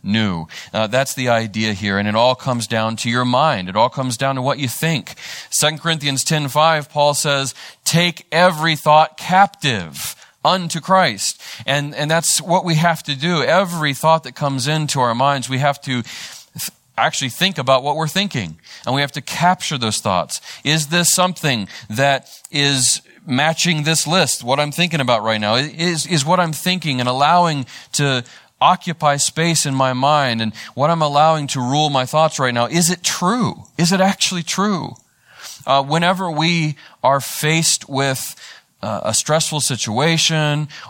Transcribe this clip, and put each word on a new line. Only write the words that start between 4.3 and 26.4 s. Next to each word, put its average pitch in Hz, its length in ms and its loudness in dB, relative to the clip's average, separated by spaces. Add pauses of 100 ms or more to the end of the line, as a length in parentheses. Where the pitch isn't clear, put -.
to 131 80 -4
what 135 160 -2
you 139 100 -2
think. 156 460 -4 (340)
Second 151 320 0
Corinthians 147 440 -2
ten 151 240 0
five, 151 420 2
Paul 147 240 2
says, 139 400 -2 (300)
"Take 170 460 0
every 160 460 2
thought 151 400 4
captive 127 960 0 (300)
unto 170 340 0
Christ." 165 600 0 (240)
And, 143 300 -2
and 147 160 -2
that's 160 320 0
what 175 240 0
we 165 80 0
have 160 300 2
to 143 100 -4
do. 156 280 0
Every 160 520 0
thought 160 300 2
that 123 100 -14
comes 135 340 -2
into 151 320 0
our 120 140 2
minds, 135 340 0
we 131 80 -2
have 143 260 0
to 123 200 -2
th-, - 680 -12 (280)
actually 135 320 0
think 180 260 -2
about 131 260 2
what 143 140 -2
we're 156 120 -2
thinking. 127 520 -4 (240)
And 120 100 -2
we 139 60 0
have 143 120 -2
to 139 100 -10
capture 175 560 0
those 113 220 -2
thoughts. 90 420 -2 (220)
Is 151 240 0
this 170 260 2
something 151 520 0 (220)
that 135 400 0 (220)
is 143 500 0 (260)
matching 156 580 0
this 156 220 0
list, 160 360 0
what 127 160 -2
I'm 147 140 -2
thinking 170 260 -2
about 123 240 2
right 110 180 0
now? 107 160 2
Is, 156 500 -2
is 156 180 0
what 180 160 2